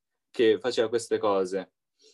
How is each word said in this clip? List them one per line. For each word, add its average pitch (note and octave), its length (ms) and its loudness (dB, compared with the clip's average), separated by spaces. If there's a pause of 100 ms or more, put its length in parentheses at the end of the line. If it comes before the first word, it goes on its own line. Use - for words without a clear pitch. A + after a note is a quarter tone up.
(300)
che A2 280 4
faceva A#2 300 -2
queste A2 300 -2
cose. G2 560 -2 (400)